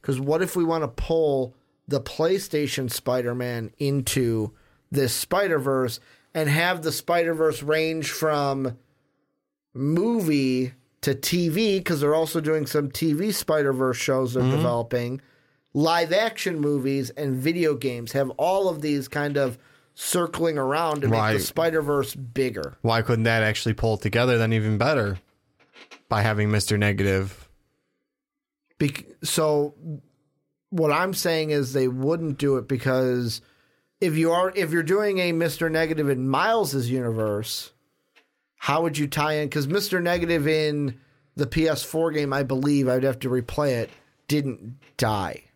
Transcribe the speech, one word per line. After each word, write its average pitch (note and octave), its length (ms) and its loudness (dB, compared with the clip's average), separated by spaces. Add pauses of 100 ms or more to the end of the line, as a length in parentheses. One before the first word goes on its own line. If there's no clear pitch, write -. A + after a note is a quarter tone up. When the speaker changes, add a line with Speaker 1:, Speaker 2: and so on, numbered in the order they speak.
Speaker 1:
'cause C3+ 180 -2
what D3 220 0
if F3+ 140 -2
we F3+ 80 2
wanna E3 240 0
pull C#3 640 0 (340)
the C#3 140 0
PlayStation D#3 920 -2
Spider-Man B2 840 -2
into B2+ 720 0 (400)
this C3 220 0
Spider-Verse C#3 880 0 (340)
and D#3 160 0
have E3+ 320 2
the D#3 100 -2
Spider-Verse D#3+ 720 2
range D#3 480 0
from C#3 680 0 (1000)
movie C#3+ 1000 0 (280)
to C#3 120 0
T F3 360 0
V," G3 320 0
'cause E3+ 200 -2
they're D3 140 2
also D#3+ 240 0
doing D#3 260 0
some C#3+ 240 -2
T D#3+ 240 0
V F#3+ 180 0
Spider-Verse C#3 680 0
shows C3 360 0
they're B2+ 100 0
Speaker 2:
Mm-hmm. C3 120 4
Speaker 1:
developing, A#2+ 680 -2 (520)
live D#3+ 400 2
action G3+ 460 -2
movies C#3 520 0
and C#3 240 -4
video D#3 400 0
games, A#2+ 380 -6
have C#3 180 0
all F#3 380 2
of D#3 120 -4
these C#3+ 260 0
kind D3 300 -2
of B2+ 200 0 (380)
circling E3 640 -2
around D3 440 0
to - 60 0
make A2+ 120 4
Speaker 2:
Right. A2 140 2
Speaker 1:
the G#2 60 2
Spider-Verse D3 760 0
bigger. A#2+ 680 -4
Speaker 2:
Why A2+ 220 4
couldn't A2+ 220 2
that A2+ 180 4
actually G#2+ 300 0
pull A2+ 220 0
it - 60 -10
together B2 380 2
then A2 140 2
even G#2+ 260 2
better A2+ 400 0 (880)
by G#2+ 120 2
having G#2 280 2
Mister G#2 300 2
Negative? G2 680 0 (1300)
Speaker 1:
Bec-, C#3+ 260 -4 (180)
so D3+ 520 0 (960)
what D#3+ 220 2
I'm F3+ 220 0
saying D#3+ 380 0
is C#3 220 0
they C3 140 2
wouldn't C#3+ 520 -2
do C#3 180 2
it B2 100 -6
because B2+ 720 0 (600)
if E3 160 0
you E3 140 2
are, F3+ 240 2
if F3 160 0
you're E3 120 2
doing G3 360 2
a F3 120 0
Mister E3 380 0
Negative D#3 400 0
in C3 180 0
Miles's C#3 600 0
universe, A2+ 840 -2 (840)
how D3 240 0
would D#3+ 160 -2
you D3 100 0
tie D3+ 260 -2
in? D3+ 160 -2
'Cause C#3+ 180 -2
Mister G3 340 0
Negative E3+ 460 0
in D3 480 0 (400)
the C#3 100 0
P D#3 220 2
S D3 160 0
four D#3+ 280 -2
game, D3 220 -2
I C#3 100 0
believe, C3+ 440 2
I'd B2+ 160 2
have C3 160 0
to B2+ 100 -4
replay B2+ 440 0
it, A#2 180 -4 (360)
didn't C3+ 500 -4 (200)
die. G2+ 460 -2 (120)